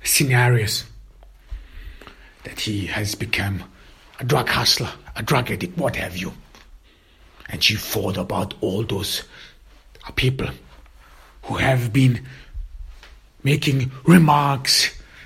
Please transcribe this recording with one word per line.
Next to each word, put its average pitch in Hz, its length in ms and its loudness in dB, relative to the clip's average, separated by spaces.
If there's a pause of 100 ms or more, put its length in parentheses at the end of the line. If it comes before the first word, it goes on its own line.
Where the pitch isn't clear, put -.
scenarios, 123 840 2 (1600)
that - 160 -14
he 101 280 -4
has 101 280 -4
become 98 480 -4 (560)
a - 60 -8
drug 123 240 0
hustler, 123 420 0 (240)
a - 80 -8
drug 123 300 0
addict, - 260 -6
what 139 160 0
have 90 220 -8
you. 90 160 -8 (1160)
And - 140 -6
she 107 140 2
thought 98 400 -4
about 95 440 -4
all 101 220 -2
those 101 400 -4 (920)
people 131 320 0 (920)
who - 120 -6
have 120 380 2
been 127 340 4 (1200)
making 135 480 2 (120)
remarks 147 960 4 (260)